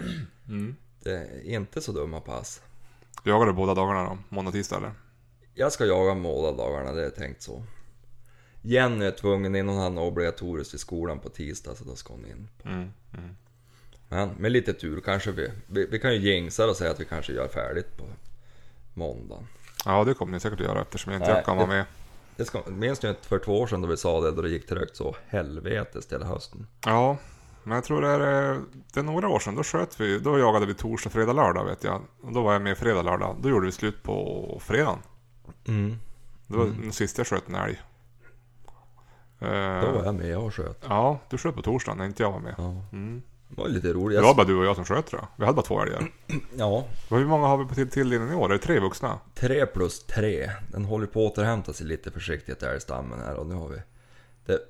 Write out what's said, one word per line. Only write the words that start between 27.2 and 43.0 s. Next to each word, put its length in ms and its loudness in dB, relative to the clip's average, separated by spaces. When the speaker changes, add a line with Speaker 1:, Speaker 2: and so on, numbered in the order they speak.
Speaker 1:
men 120 -2
jag 80 0
tror 180 0
det 60 4
är, 460 4
eh, 60 -2
det 60 0
är 40 0
några 260 0
år 100 2
sedan, 160 -4
då 80 -2
sköt 360 -2
vi, 200 2
då 200 4
jagade 260 6
vi 80 -2
torsdag, 360 -4
fredag, 240 2
lördag, 320 4
vet 180 -4
jag. 180 -2
Och 120 -10
då 80 2
var 120 6
jag 80 4
med 160 0
fredag, 240 4
lördag. 400 0
Då 80 2
gjorde 160 6
vi 60 0
slut 320 -4
på 600 -4
fredagen. 360 2
Speaker 2:
Mm. 280 0
Speaker 1:
Det 100 -4
var 80 4
Speaker 2:
Mm. 160 -2
Speaker 1:
den 100 -6
sista 280 -2
jag 80 0
sköt 220 -2
en 60 -6
älg. 260 -2
Eh, 420 -2
Speaker 2:
Då 100 2
var 140 0
jag 100 0
med 220 -4
och 180 -4
sköt. 340 -8
Speaker 1:
Ja, 300 4
du 80 -4
sköt 180 -2
på 60 -6
torsdagen 360 0
när 80 -4
inte 180 -2
jag 80 4
var 80 -6
med. 180 -8
Speaker 2:
Ja. 240 -6
Speaker 1:
Mm. 300 -8